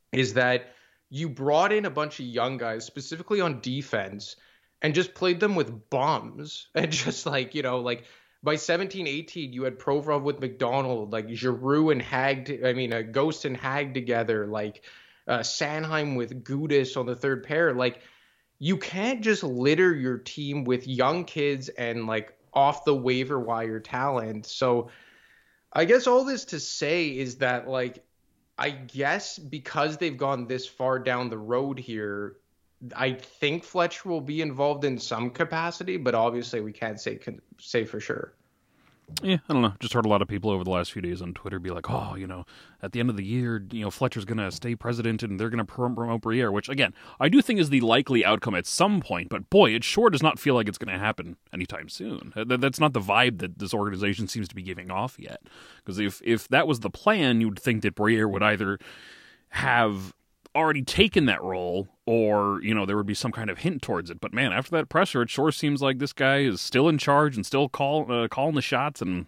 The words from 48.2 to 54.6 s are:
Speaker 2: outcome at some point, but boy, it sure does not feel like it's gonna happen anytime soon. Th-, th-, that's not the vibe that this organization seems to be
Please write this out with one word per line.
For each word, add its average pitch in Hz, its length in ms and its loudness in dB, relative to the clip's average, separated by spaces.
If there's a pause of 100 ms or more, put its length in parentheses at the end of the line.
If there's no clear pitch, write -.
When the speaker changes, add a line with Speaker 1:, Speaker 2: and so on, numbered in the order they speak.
Speaker 2:
outcome 104 300 4
at 87 100 0
some 196 380 4
point, 85 260 -4
but 101 220 -6
boy, 175 240 10
it 117 100 0
sure 226 240 4
does 151 140 4
not 156 160 4
feel 139 160 2
like 110 140 4
it's 95 100 -6
gonna 92 200 -4
happen 92 380 -2 (160)
anytime 92 380 -8
soon. 117 440 -10
Th-, 113 140 -4
th-, 123 120 2
that's 135 200 0
not 151 140 4
the 117 60 2
vibe 104 400 4
that 92 180 -8
this 101 160 -4
organization 101 520 0
seems 101 220 -6
to - 60 -18
be 98 80 -10